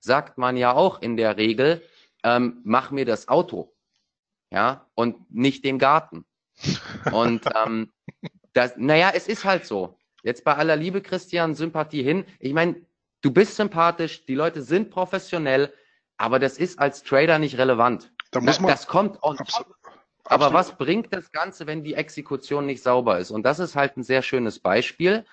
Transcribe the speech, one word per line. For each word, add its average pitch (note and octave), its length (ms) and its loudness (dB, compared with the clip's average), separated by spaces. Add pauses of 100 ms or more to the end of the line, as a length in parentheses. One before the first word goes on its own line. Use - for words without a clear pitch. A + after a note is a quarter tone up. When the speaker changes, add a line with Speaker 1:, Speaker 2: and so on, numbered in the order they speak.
Speaker 1:
sagt C3+ 360 -2
man B2+ 200 -2
ja B2 160 2
auch F3 280 2
in A#2 140 -6
der A2 220 0
Regel, B2+ 440 2 (420)
ähm, A#2+ 420 2
„Mach B2 260 0
mir C3+ 140 -2
das A2+ 240 -4
Auto.“ B2+ 440 -2 (800)
Ja, A#2 340 -2 (100)
und - 380 -4
nicht C3+ 300 -2
den C3 160 -2
Garten. C#3 460 2 (840)
Und, A#2 360 0
Speaker 2:
<laughs> - 100 -2
Speaker 1:
ähm, A2 380 -4 (580)
das, B2 240 2
naja, D#3 400 4
es F#3 140 -4
ist A3 160 -6
halt F#3+ 200 0
so. F#2+ 320 -6 (260)
Jetzt A#2 200 -4
bei D3 120 2
aller D#3 200 2
Liebe, F3+ 260 -4
Christian, E3+ 540 -4
Sympathie D#3 480 -6
hin. E3 220 0 (140)
Ich C3 120 -6
mein, E3 340 0 (360)
du C#3+ 100 2
bist F#3+ 240 4
sympathisch, E3+ 720 0
die C3+ 100 -6
Leute D#3+ 260 -2
sind F3 280 -2
professionell, D#3+ 840 -2 (460)
aber A#2 200 2
das C3 180 0
ist F3+ 220 -6
als C#3+ 240 -2
Trader D#3 340 4
nicht C#3 220 -2
relevant. A#2+ 520 2 (200)
Speaker 2:
Da B2+ 100 0
muss B2+ 140 4
Speaker 1:
Da, E3 80 -4
Speaker 2:
man F3+ 80 4
Speaker 1:
das - 160 -2
kommt F#3+ 340 0
on D3 160 -4
Speaker 2:
Abso-, - 280 -6
Speaker 1:
top. - 100 -20 (480)
Aber B2+ 240 4
Speaker 2:
absolut. C3+ 80 2
Speaker 1:
was F3+ 240 0
bringt F3 340 -2
das F3+ 180 -10
Ganze, E3 360 -8
wenn D#3 160 -8
die D3 100 -8
Exekution C#3+ 720 -6
nicht C3+ 160 -8
sauber B2 380 2
ist? F2+ 100 -8
Und G#2+ 140 -6
das C#3+ 160 2
ist F3 160 -6
halt C#3 220 0
ein C3 60 -8
sehr C3 200 0
schönes A#2+ 340 -2
Beispiel, E3+ 760 0